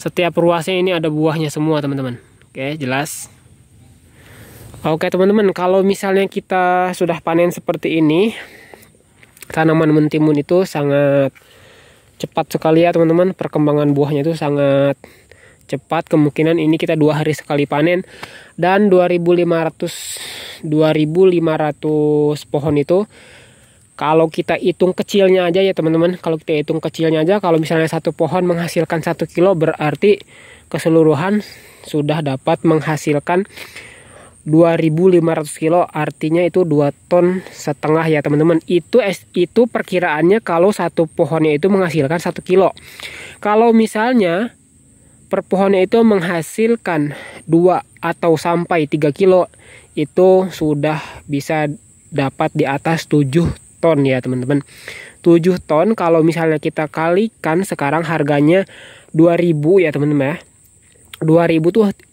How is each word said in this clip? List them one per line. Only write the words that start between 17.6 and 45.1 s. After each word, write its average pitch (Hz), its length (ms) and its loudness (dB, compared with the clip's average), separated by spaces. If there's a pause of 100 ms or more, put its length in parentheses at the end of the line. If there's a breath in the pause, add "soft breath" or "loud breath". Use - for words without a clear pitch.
panen. 170 320 0 (560 loud breath)
Dan 190 320 2
dua 180 160 6
ribu 175 260 0
lima 170 380 0
ratus, - 480 -10 (480 loud breath)
dua 156 240 2
ribu 156 400 2
lima 165 240 0
ratus 151 960 -2
pohon 147 320 -2
itu, 185 240 0 (880 loud breath)
kalau 160 340 2
kita 165 300 -4
hitung 180 400 -2
kecilnya 185 500 0
aja 180 140 0
ya 190 100 2
teman-teman, 165 460 0
kalau 160 240 -6
kita 151 240 -4
hitung 160 160 -4
kecilnya 160 420 -2
aja, 190 140 2
kalau 170 240 -4
misalnya 160 260 -2
satu 165 220 -4
pohon 170 340 -2
menghasilkan 170 640 -4
satu 165 240 -4
kilo, 180 260 2
berarti 156 640 0 (480 loud breath)
keseluruhan 165 720 2 (400 loud breath)
sudah 151 400 -4
dapat 147 480 -4
menghasilkan 156 800 -2 (960 loud breath)
dua 165 320 4
ribu 165 320 2
lima 165 320 2
ratus 151 160 -10
kilo, 160 320 0
artinya 156 560 -2
itu 175 240 0
dua 147 240 2 (160)
ton 180 400 2
setengah 156 640 -2
ya 151 80 2
teman-teman. 156 480 2
Itu 180 320 0
es-, 202 320 -2
itu 220 400 0
perkiraannya 175 720 0
kalau 180 320 0
satu 170 320 -2
pohonnya 156 480 0
itu 190 160 0
menghasilkan 165 480 0
satu 165 240 -8
kilo. 185 320 2 (640 loud breath)
Kalau 220 320 2
misalnya 220 800 0 (800 soft breath)